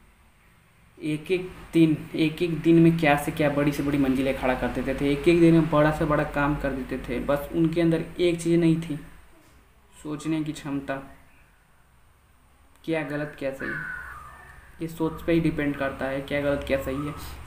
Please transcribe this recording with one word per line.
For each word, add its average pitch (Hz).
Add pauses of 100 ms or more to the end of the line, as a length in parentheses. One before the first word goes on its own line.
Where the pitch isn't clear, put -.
(1000)
एक 151
एक 180 (240)
दिन, 160 (200)
एक 156
एक 165
दिन 165
में 165
क्या 143
से 147
क्या 147
बड़ी 143
से 143
बड़ी 143
मंजिलें 131
खड़ा 127
कर 123
देते 131
थे, 143
एक 143
एक 170
दिन 165
में 160
बड़ा 151
से 156
बड़ा 151
काम 143
कर 139
देते 131
थे। 123
बस 143
उनके 165
अंदर 165 (160)
एक 170
चीज़ 170
नहीं 165
थी, 147 (960)
सोचने 151
की 151
क्षमता, 139 (1900)
क्या 160
गलत 147
क्या 135
सही। -
ये 160
सोच 160
पे 175
ही 170
डिपेंड 147
करता 135
है 135
क्या 143
गलत 143
क्या 135
सही 135
है, 147 (320)